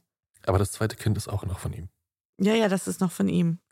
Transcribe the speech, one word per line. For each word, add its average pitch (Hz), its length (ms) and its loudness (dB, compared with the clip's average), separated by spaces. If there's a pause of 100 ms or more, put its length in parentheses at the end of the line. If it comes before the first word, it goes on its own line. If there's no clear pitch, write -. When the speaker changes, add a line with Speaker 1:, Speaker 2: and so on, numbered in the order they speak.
(460)
Speaker 1:
Aber 95 140 2
das 98 120 0
zweite - 240 -2
Kind 107 220 0
ist - 100 -6
auch - 180 -4
noch 90 140 -6
von - 140 -6
ihm. 85 160 -14 (500)
Speaker 2:
Ja, 208 140 4
ja, 226 140 4
das 185 200 0
ist 180 120 -4
noch 180 120 2
von 196 180 0
ihm, 170 300 2 (120)